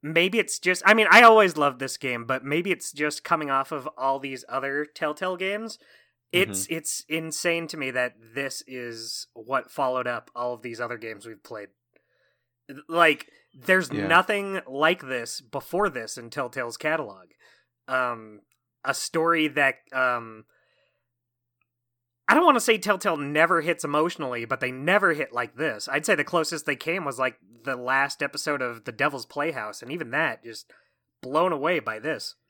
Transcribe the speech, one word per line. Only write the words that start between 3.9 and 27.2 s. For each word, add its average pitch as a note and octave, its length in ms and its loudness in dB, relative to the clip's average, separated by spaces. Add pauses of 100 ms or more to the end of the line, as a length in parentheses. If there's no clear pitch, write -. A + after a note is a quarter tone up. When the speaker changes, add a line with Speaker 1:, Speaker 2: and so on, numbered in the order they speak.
Speaker 1:
all C3+ 220 0
these C3+ 300 -10
other C#3 360 -4
Telltale E3 520 -4
games. G#3 420 -6 (540)
It's, F#3+ 320 0
Speaker 2:
Mm-hmm. E3 100 -6
Speaker 1:
it's - 340 -8
insane E3 600 -4
to - 80 -12
me C3+ 160 -6
that B2 220 -2 (200)
this C#3 320 -8
is A#2+ 680 -12
what B2 360 -6
followed B2+ 380 -2
up A#2 260 -8
all B2 200 -4
of A#2 80 -16
these A#2 180 -10
other A#2+ 160 -6
games A2 300 -12
we've A2 180 -18
played. G#2 240 -14 (1200)
Like, E3 400 4 (260)
there's F#3 380 2
Speaker 2:
Yeah. G#2 160 -2
Speaker 1:
nothing G3 580 2
like C#3+ 360 0
this B2+ 380 -8
before C#3+ 480 -4
this B2 300 -8
in A#2 120 -14
Telltale's B2 460 -6
catalog. A#2 500 -4 (600)
Um, A#2 540 -4 (440)
a C3+ 100 0
story E3 540 0
that, C3+ 280 2 (160)
um, A#2 540 -2 (1800)
I G#3 60 6
don't E4+ 120 6
wanna C4 140 6
say A3 180 2
Telltale F#3+ 400 0
never D#3 420 2
hits D#3+ 240 -2
emotionally, D3 640 -2
but C3 140 -4
they B2+ 120 -4
never F3 400 2
hit D3 200 -4
like A#2+ 240 -6
this. B2 300 -4
I'd C#3+ 200 -2
say G#3 80 4
the D3 100 0
closest D#3+ 420 -2
they C#3+ 100 -2
came E3+ 280 -4
was, B2 140 -6
like, C3 180 -2 (280)